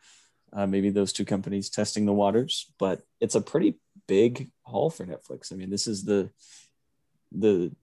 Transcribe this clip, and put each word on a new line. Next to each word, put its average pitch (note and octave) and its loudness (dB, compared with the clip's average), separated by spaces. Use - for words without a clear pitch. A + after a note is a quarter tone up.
Uh, G2+ 0
maybe G2 2
those G2 0
two G2+ -2
companies G2 -2
testing G#2+ -2
the G2+ 2
waters, G2+ 0
but F#2+ -2
it's A2+ 0
a A2 2
pretty G3 0
big A#2+ 2
haul B2 -2
for - -10
Netflix. - -14
I - -14
mean, F#2 -10
this G2+ -4
is G2+ -6
the, G2+ 2
the F#2+ 2